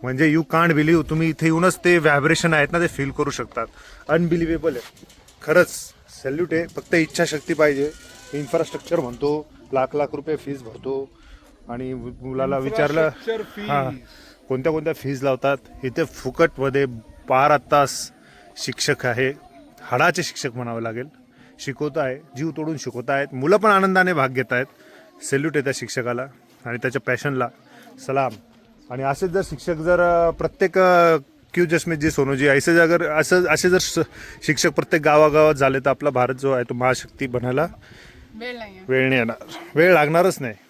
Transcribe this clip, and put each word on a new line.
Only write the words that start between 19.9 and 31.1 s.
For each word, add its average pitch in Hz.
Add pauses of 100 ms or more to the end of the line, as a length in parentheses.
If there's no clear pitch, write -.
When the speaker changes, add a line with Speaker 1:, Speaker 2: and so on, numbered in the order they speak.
Speaker 1:
शिक्षक -
म्हणावं 117
लागेल, 113 (520)
शिकवत 147
आहे, 135 (200)
जीव 156
तोडून 156
शिकवत 120
आहेत. 139
मुलं 151
पण 214
आनंदाने 185
भाग 135
घेत 131
आहेत. 127 (580)
सॅल्यूट 143
आहे 139
त्या 135
शिक्षकाला 120 (380)
आणि 120
त्याच्या 127
पॅशनला, 127 (580)
सलाम. 135 (580)
आणि 127
असेच 139
जर 185
शिक्षक 175
जर, 170
अ, 170
प्रत्येक, 165
अ, 175 (360)